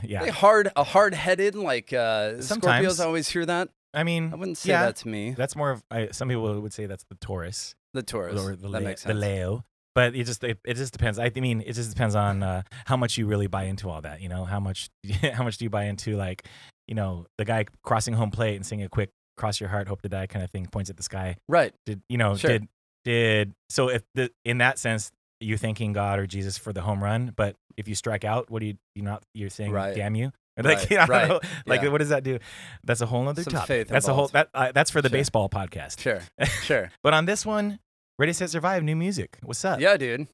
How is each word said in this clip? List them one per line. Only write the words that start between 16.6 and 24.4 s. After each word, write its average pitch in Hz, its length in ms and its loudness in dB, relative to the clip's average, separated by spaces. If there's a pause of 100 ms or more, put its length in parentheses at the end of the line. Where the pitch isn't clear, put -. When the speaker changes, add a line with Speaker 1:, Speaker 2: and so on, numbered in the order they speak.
Speaker 1:
you 113 80 -8
know, 92 300 -4 (120)
the 107 80 -4
guy 110 200 0 (180)
crossing 113 300 0
home 110 180 0
plate 107 240 -2
and 98 100 -10
saying 104 160 -6
a 95 80 -6
quick 101 200 -2 (280)
"cross 104 220 -2
your 98 100 -6
heart, 101 180 -2
hope 98 140 -6
to 98 80 -8
die" 95 160 -4
kinda 92 220 -6
thing, 92 200 -8
points 98 220 -6
at 85 80 -14
the - 60 -10
sky. 92 320 -6 (120)
Speaker 2:
Right. 151 240 4 (140)
Speaker 1:
Did, 104 240 -8
you 123 80 0
know, 104 180 4
Speaker 2:
Sure. 143 140 2
Speaker 1:
did, 110 180 2 (380)
did, 110 480 4 (160)
so 127 200 2
if 120 120 0 (140)
the, 127 160 0 (120)